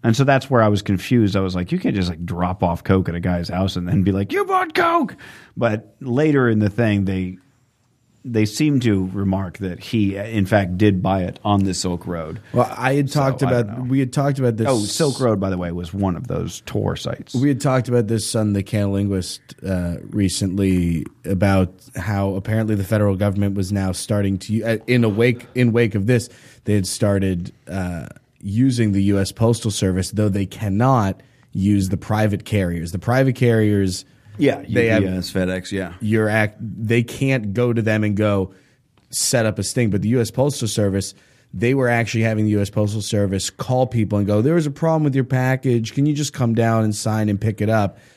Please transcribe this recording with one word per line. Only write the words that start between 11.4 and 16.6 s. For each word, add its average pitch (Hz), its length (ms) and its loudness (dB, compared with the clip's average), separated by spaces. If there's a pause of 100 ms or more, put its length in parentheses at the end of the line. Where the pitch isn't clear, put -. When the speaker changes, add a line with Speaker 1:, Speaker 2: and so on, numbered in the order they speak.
Speaker 1:
on 101 200 2
the 95 100 -2
Silk 87 320 -6
Road. 85 320 -8 (140)
Speaker 2:
Well, 120 260 2
I 127 160 0
had 143 160 0
Speaker 1:
So, 151 80 0
Speaker 2:
talked 135 240 0
Speaker 1:
I 127 80 2
don't 120 100 2
Speaker 2:
about, 113 180 -4
Speaker 1:
know. 131 120 -6
Speaker 2:
we 135 80 2
had 127 140 -2
talked 139 260 0
about 120 180 0
this. 143 140 0
Speaker 1:
Oh, 120 80 4
Silk 127 400 0
Road, 113 220 2
by 95 100 0
the 90 80 -2
way, 87 140 -4
was 87 200 -8
one 95 220 0
of 85 140 -8
those 85 320 -6